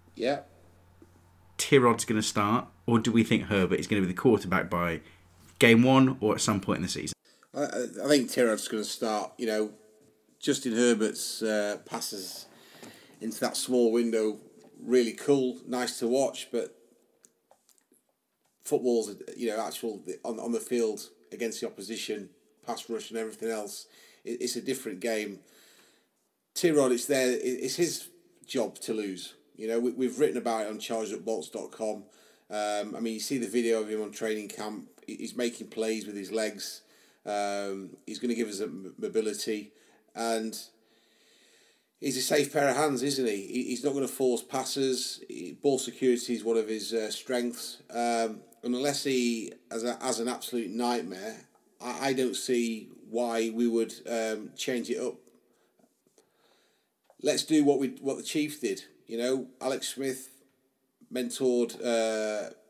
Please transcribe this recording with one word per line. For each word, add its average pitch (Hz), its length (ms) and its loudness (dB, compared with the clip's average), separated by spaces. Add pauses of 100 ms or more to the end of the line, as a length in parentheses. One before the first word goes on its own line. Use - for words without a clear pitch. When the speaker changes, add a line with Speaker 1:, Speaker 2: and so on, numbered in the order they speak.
(160)
Speaker 1:
Yeah. 127 240 0 (1200)
Speaker 2:
Tyrod's 123 460 6
gonna 107 180 2
start, 107 420 2 (220)
or 117 100 6
do 113 140 2
we 113 120 8
think 110 200 2
Herbert 95 360 4
is - 60 -4
gonna 104 160 2
be 92 60 2
the 92 80 -2
quarterback 92 560 4
by 87 300 0 (580)
game 117 240 10
one 131 360 6
or 107 140 4
at - 80 -2
some 104 180 2
point 98 180 0
in 87 60 -2
the 90 60 -2
season? - 240 -6 (400)
Speaker 1:
I, 139 60 -6
I, 147 60 0
I 117 420 -4
think 139 240 6
Tyrod's 113 360 2
gonna 107 160 -2
start. 107 540 -2
You 123 80 -4
know, 107 260 0 (680)
Justin 131 340 0
Herbert's, 113 680 2
uh, 104 420 0
passes 98 600 -8 (760)
into 110 200 -6
that 123 140 0
small 123 360 4
window, 113 480 2 (420)
really 117 320 4
cool, 131 540 2
nice 123 320 -2
to 117 80 0
watch, 131 440 2
but - 240 -4 (1900)
football's, 117 520 2 (220)
you 117 120 -2
know, 107 100 -2
actual, 107 420 -6 (220)
on, 110 160 -6
on 117 120 -4
the 113 80 0
field 110 500 -2 (220)
against 110 300 -6
the 117 60 -2
opposition, 101 600 -8 (360)
pass - 240 -8
rush 107 220 -6
and 113 80 -4
everything 110 300 -6
else, 104 380 -6 (360)
it, 117 180 -6
it's 123 140 -2
a 117 60 -6
different 110 380 -6
game. 107 400 -4 (1160)
Tyrod, 147 360 4
it's 120 140 0
there, 131 260 2
it, 117 100 0
it's 127 340 -2
his 165 320 -2 (380)
job 113 340 -2
to - 140 -4
lose. 101 400 -6 (220)
You 110 120 -8
know, 117 120 0
we, 120 120 2
we've 123 280 -2
written 147 180 4
about 113 280 0
it 104 40 -4
on 107 100 -8
charge 110 320 -4
dot - 140 -8
bolts 110 240 -2
dot - 220 -10
com. 107 320 -4 (460)
Um, 104 460 -2
I - 40 -8
mean, 113 140 -2
you 110 60 -6
see 135 180 -2
the 113 100 -2
video 113 340 2
of 107 80 -6
him 107 120 -2
on 101 100 -6
training 107 380 -4
camp. 107 380 -8 (180)
He, - 100 -10
he's 107 200 -10
making 117 320 -4
plays 110 380 -2
with 101 100 -10
his 95 160 -8
legs. 104 500 -4 (440)
Um, 101 640 -4 (140)
he's 107 140 -10
gonna 120 160 0
give 110 140 -2
us 98 100 -6
a 107 60 -2
m-, 92 320 -10
mobility, 214 760 -4 (440)
and 113 420 -2 (1400)
he's 127 180 -2
a 127 40 -2
safe 147 300 2
pair 143 180 4
of 123 60 4
hands, 139 280 2
isn't 135 240 0
he? 98 200 -2
He, 123 180 -2
he's 120 180 -4
not 139 100 0
gonna 135 140 0
force 127 340 2
passes. 131 840 -2
He, - 340 -10
ball 139 180 4
security 120 540 2
is 110 100 -4
one 113 140 2
of 107 100 2
his, 107 260 -4
uh, 107 180 -2
strengths. 120 800 -4
Um, 117 500 0 (240)
and 123 120 0
unless 139 280 0
he 120 480 0 (180)
has, 113 140 -6
a, 120 180 -2
has 123 180 -2
an 117 100 -2
absolute 120 420 -4
nightmare, 110 680 -4 (400)
I, 120 280 -4
I 135 40 2
don't 127 220 0
see 117 540 -2 (200)
why 113 440 0
we 120 140 4
would, 113 260 2 (160)
um, 110 480 -4
change 120 320 -2
it 117 100 -2
up. 120 160 -4 (2000)
Let's - 220 2
do 156 200 6
what 139 160 6
we, 131 100 0 (120)
what 135 160 -2
the 113 60 -10
Chiefs 151 360 -4
did. 98 240 -2 (220)
You 113 120 -8
know, 123 300 -2 (140)
Alex 131 280 -2
Smith 131 400 -6 (840)
mentored, 120 680 0
uh, 110 680 0 (200)